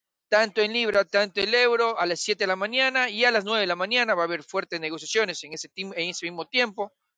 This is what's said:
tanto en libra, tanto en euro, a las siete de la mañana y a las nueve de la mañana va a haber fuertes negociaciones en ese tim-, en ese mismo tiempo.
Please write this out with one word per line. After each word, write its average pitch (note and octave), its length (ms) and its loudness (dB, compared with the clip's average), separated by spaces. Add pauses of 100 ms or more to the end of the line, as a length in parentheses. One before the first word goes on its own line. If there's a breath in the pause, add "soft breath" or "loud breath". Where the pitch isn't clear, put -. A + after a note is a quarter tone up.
(280)
tanto G#3+ 320 2
en G#3+ 120 2
libra, G#3+ 320 2
tanto G3+ 360 0
en G3+ 140 0
euro, A#3 440 4
a E3+ 80 2
las F3 140 -2
siete G#3 240 -2
de F#3+ 40 0
la F#3 80 2
mañana B3+ 540 0
y G#3+ 140 -2
a B3 60 6
las G#3+ 140 2
nueve G#3+ 160 0
de G3 60 0
la F3 100 0
mañana A3 380 0
va F3 80 0
a E3+ 40 0
haber E3 160 -4
fuertes F#3 380 -6
negociaciones D#3+ 640 -4
en D3 80 -16
ese D#3 160 -12
tim-, G3 280 -12
en F3 140 -4
ese F3 160 -8
mismo E3+ 220 -10
tiempo. G#3+ 440 -2 (240)